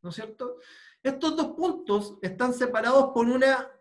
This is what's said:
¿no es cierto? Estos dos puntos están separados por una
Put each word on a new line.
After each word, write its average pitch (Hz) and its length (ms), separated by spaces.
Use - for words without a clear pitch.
¿no 175 80
es 165 60
cierto? 233 420
Estos 277 320
dos 320 120
puntos 208 720
están 247 320
separados 247 600
por 233 120
una 262 440